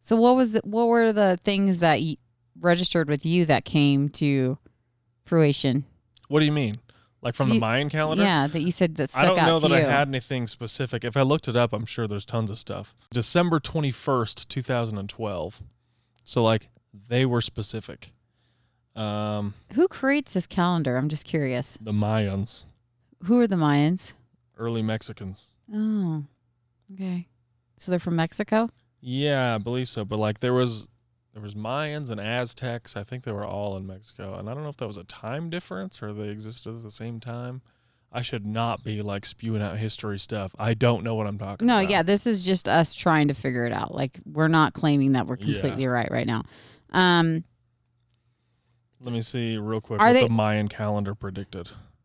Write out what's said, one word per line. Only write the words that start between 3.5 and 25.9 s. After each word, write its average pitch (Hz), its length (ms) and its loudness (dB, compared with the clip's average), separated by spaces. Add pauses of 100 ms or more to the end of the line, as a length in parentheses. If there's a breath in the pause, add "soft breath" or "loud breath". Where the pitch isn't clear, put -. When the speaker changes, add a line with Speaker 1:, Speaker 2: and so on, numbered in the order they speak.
Speaker 1:
came 143 460 4
to 135 480 0 (640)
fruition? 143 640 2 (420)
Speaker 2:
What 147 120 4
do 156 60 4
you 147 60 2
mean? 127 240 0 (460 soft breath)
Like, 120 140 -4
from - 120 0
Speaker 1:
Do - 20 2
Speaker 2:
the - 60 4
Speaker 1:
you - 60 4
Speaker 2:
Mayan 127 280 0
calendar? 156 340 0
Speaker 1:
Yeah, 156 240 4
that 156 140 -2
you 170 100 0
said 165 240 0
that 135 200 -2
Speaker 2:
I 135 100 4
don't 185 100 6
Speaker 1:
stuck 170 80 4
out 156 40 6
Speaker 2:
know 165 120 4
Speaker 1:
to 151 80 4
Speaker 2:
that 139 80 6
I 131 60 6
Speaker 1:
you. - 60 4
Speaker 2:
had 143 200 4
anything 127 400 -4
specific. 120 560 -6
If 120 140 -2
I 139 40 4
looked 143 280 2
it 113 60 -2
up, 120 180 2
I'm 107 120 -4
sure 113 220 -6
there's 101 180 -6
tons 113 240 -4
of 104 80 -8
stuff. - 380 -10 (160)
December 165 480 2
twenty-first, 131 920 -2
two 135 120 -6
thousand 117 360 -2
and 101 120 -8
twelve. 95 520 -6 (640)
So, - 200 0
like, 113 260 2 (400)
they 127 160 2
were 120 160 2
specific. - 680 -8 (840)
Um, 104 580 -4 (200)
Speaker 1:
Who 330 140 4
creates 277 460 -2
this 180 140 -2
calendar? 170 500 0
I'm 143 120 0
just 151 160 -6
curious. 127 560 -2
Speaker 2:
The 110 100 -6
Mayans. 104 720 0 (600)
Speaker 1:
Who 240 160 4
are 233 60 4
the 196 100 0
Mayans? 151 560 2 (440)
Speaker 2:
Early 113 240 -4
Mexicans. 107 680 -6 (240)
Speaker 1:
Oh, 202 500 -2 (680)